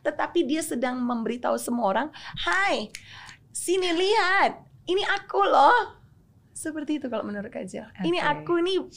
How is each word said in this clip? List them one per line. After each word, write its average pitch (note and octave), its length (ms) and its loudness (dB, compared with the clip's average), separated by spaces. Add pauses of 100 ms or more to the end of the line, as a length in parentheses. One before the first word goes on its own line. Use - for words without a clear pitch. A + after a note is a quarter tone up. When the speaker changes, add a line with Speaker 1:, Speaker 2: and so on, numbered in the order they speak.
Speaker 1:
tetapi - 420 -2
dia C#4 180 0
sedang B3+ 380 -4
memberitahu A#3+ 560 -2
semua A#3 320 -2
orang, A3 220 0 (320)
"Hai, E4+ 500 2 (580)
sini F4+ 440 0
lihat, F#4+ 680 2 (260)
ini F#4+ 220 0
aku F#4+ 340 -2
loh." F#4+ 640 4 (480)
Seperti D4+ 460 -6
itu C#4+ 100 -6
kalau A3+ 160 -4
menurut G#3 280 -8
Kak - 160 -10
Jill. G3 200 -12 (120)
"Ini E4 220 0
Speaker 2:
Oke. D4 100 0 (100)
Speaker 1:
aku, D#4 180 -4
ini F4+ 160 0 (220)